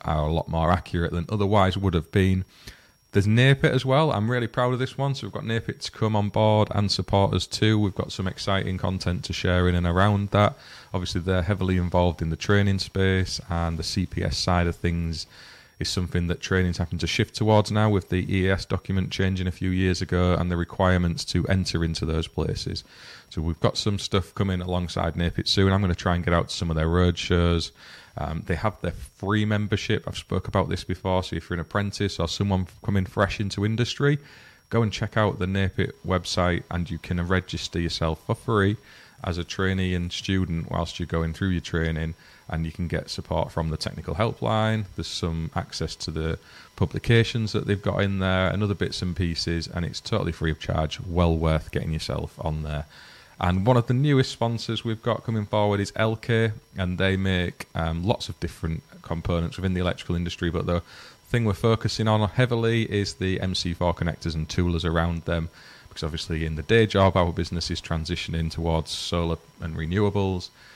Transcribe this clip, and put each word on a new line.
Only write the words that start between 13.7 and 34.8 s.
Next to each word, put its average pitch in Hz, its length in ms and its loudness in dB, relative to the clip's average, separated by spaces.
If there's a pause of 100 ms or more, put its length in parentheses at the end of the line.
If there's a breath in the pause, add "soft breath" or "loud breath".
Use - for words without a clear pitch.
the 80 40 -6
C 90 220 -2
P - 160 -6
S 90 160 -2
side 87 300 2
of 85 80 -2
things 85 500 -2 (540 loud breath)
is - 100 -4
something 87 380 -2
that 85 120 -2
training's 92 380 2
having 87 220 -4
to 90 80 -2
shift - 260 0
towards 107 380 4
now 107 180 4
with 98 200 2
the 92 220 0
E 95 160 2
A 95 60 4
S 95 120 -2
document 95 440 -2
changing 92 380 0
a 90 40 -2
few 92 200 -2
years 92 320 2
ago 90 320 2
and 87 160 0
the 85 60 0
requirements 87 680 2
to 85 220 0
enter 90 360 0
into 82 220 -2
those 80 220 0
places. - 560 -4 (460 loud breath)
So 87 120 -6
we've 82 180 -2
got - 160 0
some 101 220 -2
stuff - 380 -2
coming 92 260 -2
alongside 90 540 -2
Napit 85 320 -2
soon. 98 260 4
I'm 98 80 4
gonna 87 140 2
try - 180 0
and 87 100 0
get 85 120 2
out - 140 0
to - 60 -8
some 85 140 -4
of 80 60 0
their 80 140 2
road 87 280 4
shows. 85 540 2 (460 loud breath)
Um, 78 300 -6
they 87 80 0
have 95 260 -4
their 87 100 -4
free 104 540 -2
membership. 104 600 -2
I've - 120 -8
spoke - 320 -4
about 95 180 2
this 95 160 -4
before, 92 400 -2
so - 140 -6
if - 120 -10
you're 90 40 -2
an 85 80 -2
apprentice 101 580 -4
or 85 80 0
someone 95 400 0 (160)
coming 98 220 2
fresh - 340 0
into 101 240 -2
industry, 120 560 0 (500 loud breath)
go 117 120 2